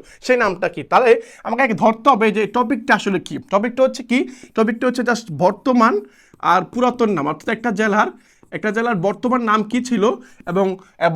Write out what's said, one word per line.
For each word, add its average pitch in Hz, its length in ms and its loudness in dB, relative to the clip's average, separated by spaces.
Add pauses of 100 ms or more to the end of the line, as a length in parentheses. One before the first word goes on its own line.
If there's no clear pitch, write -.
(200)
সেই 254 160 0
নামটা 190 320 -2
কি? 151 140 -8
তাহলে 226 400 4 (220)
আমাকে 226 180 -2
আগে 226 120 0
ধরতে 226 360 2
হবে 220 260 2
যে 208 100 0
টপিকটা 220 480 -2
আসলে 185 260 -2
কি। 151 180 -10 (120)
টপিকটা 233 320 0
হচ্ছে 262 200 0
কি? 247 260 -2 (260)
টপিকটা 233 320 0
হচ্ছে 247 160 -2
just 233 240 -2 (180)
বর্তমান 226 560 2 (380)
আর 175 240 2 (100)
পুরাতন 240 380 0
নাম, 147 180 -2
অর্থাৎ 151 280 -6
একটা 233 140 -6
জেলার, 214 380 0 (480)
একটা 214 140 -4
জেলার 226 240 -2
বর্তমান 208 480 -2
নাম 214 200 2
কি 240 220 -4
ছিল 226 260 0 (360)
এবং, 190 300 0 (220)
আহ, 170 180 2